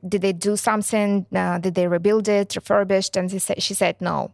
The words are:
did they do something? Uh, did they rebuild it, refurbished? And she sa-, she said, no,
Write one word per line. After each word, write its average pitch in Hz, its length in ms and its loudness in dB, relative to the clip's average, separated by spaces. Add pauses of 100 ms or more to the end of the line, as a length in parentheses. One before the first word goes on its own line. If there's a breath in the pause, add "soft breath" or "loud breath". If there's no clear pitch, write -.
did 196 120 0
they 196 120 2
do 202 240 -2
something? 208 760 0
Uh, 180 260 0
did 175 180 -2
they 180 100 2
rebuild 196 420 2
it, 202 280 0
refurbished? 196 600 2
And 185 140 -2
she 196 80 -6
sa-, - 220 -4
she - 120 -4
said, 175 280 0
no, 156 340 -2